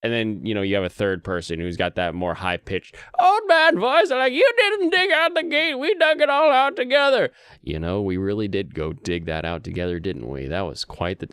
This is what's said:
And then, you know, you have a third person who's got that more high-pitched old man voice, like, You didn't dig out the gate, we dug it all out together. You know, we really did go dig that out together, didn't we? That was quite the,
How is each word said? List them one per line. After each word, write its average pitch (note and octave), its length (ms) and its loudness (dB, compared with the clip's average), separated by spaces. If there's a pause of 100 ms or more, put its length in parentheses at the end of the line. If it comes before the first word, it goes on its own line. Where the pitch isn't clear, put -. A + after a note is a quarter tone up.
And A2+ 100 -2
then, A2 320 -2
you A2 100 -2
know, G#2 80 0
you G2 120 0
have G2 100 2
a F2+ 60 -2
third F#2+ 340 -2
person E2+ 340 -4
who's F2 180 -4
got F2+ 180 -2
that F2 200 -2
more F2 200 -2
high-pitched F2+ 600 -6 (240)
old F#4+ 300 4
man D#4+ 300 6
voice, C#4+ 320 2
like, C4 220 0
You E4+ 240 4
didn't G4+ 340 2
dig F#4 200 2
out E4 240 2
the E4 80 0
gate, D#4 320 0
we D4 200 0
dug D#4 260 2
it D4 100 2
all D4 200 4
out C4+ 260 4
together. C4 540 2 (320)
You - 160 -6
know, F2 240 -2
we F#2+ 140 -2
really G2+ 300 -2
did G2 280 -4
go D#2+ 180 -4
dig F2 340 -6
that D#2+ 180 -4
out E2 200 -6
together, F2 340 -4
didn't D#2+ 300 -8
we? C2+ 180 -8
That F2 200 -4
was D2 180 -8
quite - 360 -6
the, - 120 -10